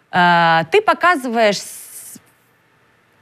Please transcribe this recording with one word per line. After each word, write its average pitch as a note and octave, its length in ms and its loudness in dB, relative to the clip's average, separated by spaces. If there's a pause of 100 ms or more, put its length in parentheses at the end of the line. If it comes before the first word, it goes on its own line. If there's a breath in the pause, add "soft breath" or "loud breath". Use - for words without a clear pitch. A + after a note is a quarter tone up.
(100)
А, E3+ 640 2
ты G#4 80 2
показываешь B3+ 800 0
с-, - 640 -20 (1000)